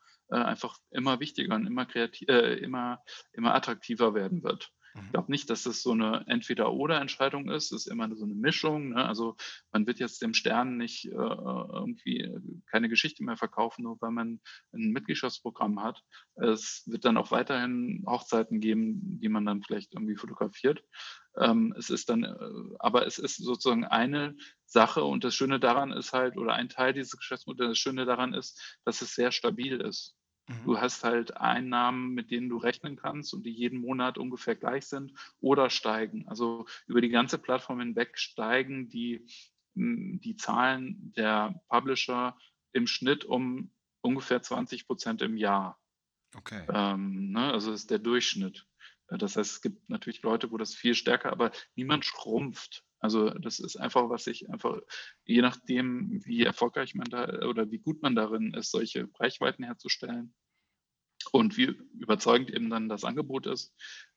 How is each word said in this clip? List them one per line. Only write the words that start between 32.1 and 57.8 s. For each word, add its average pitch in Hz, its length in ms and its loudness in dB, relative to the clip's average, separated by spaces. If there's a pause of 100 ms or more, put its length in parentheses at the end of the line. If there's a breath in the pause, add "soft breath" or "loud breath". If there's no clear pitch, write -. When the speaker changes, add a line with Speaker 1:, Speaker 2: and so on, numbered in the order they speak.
Speaker 1:
mit 117 160 -6
denen 120 200 -2
du 117 80 -2
rechnen 127 400 -2
kannst 147 360 -6
und 131 140 -8
die 117 40 -6
jeden 120 280 -2
Monat 127 400 -2
ungefähr 127 360 -4
gleich 131 300 -4
sind 139 280 -10 (260 loud breath)
oder 135 320 6
steigen. 110 560 -2
Also 117 400 -2 (180 loud breath)
über 120 160 6
die 120 80 4
ganze 120 300 4
Plattform 127 400 -2
hinweg 120 400 -4
steigen 131 680 -2
die, 117 360 -6 (500 loud breath)
m, 185 480 -2
die 113 120 -6
Zahlen 127 800 -2
der 107 520 2
Publisher 123 680 0 (360 soft breath)
im 120 120 2
Schnitt 135 400 2
um 127 460 -2 (300)
ungefähr 127 420 2
zwanzig 123 420 -4
Prozent 117 380 -2
im 113 120 0
Jahr. 101 440 2 (560)
Speaker 2:
Okay. 95 360 -12
Speaker 1:
Ähm, 98 600 0
ne, 123 200 0
also 110 200 0
ist 104 180 -6
der 110 100 2
Durchschnitt. 110 680 0 (400 loud breath)
Äh, 104 100 -6
das 101 200 -2
heißt, 104 140 0
es - 100 -12
gibt - 280 -6
natürlich 117 340 -8
Leute, 117 280 0
wo 113 60 -4
das 110 160 -6
viel 120 220 2
stärker, - 360 2
aber 117 200 2 (240 loud breath)
niemand 139 300 0
schrumpft. - 800 -4 (160)
Also 110 300 2
das - 300 -6
ist - 160 -8
einfach, 123 340 2
was 120 140 -4
sich - 260 -6
einfach, 117 300 -4 (460 loud breath)
je 120 160 8
nachdem, 127 840 0
wie 117 180 2
erfolgreich 120 520 2
man 120 140 -4
da - 360 -4
oder 113 240 0
wie 113 100 -6
gut 156 220 -4